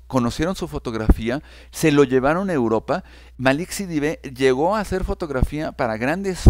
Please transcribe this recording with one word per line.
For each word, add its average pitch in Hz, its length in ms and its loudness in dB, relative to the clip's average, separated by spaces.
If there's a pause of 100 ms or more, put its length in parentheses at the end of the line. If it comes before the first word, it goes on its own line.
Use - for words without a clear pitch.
conocieron 131 500 -2
su - 120 -8
fotografía, 113 720 0 (300)
se 160 200 2
lo 143 120 8
llevaron 139 460 2
a 180 40 -2
Europa. 123 500 0 (340)
Malik 135 340 0
Sidibe 165 500 -4
llegó 135 540 2
a 220 60 -2
hacer 185 220 -4
fotografía 151 680 -2
para 113 260 -2
grandes 170 520 -2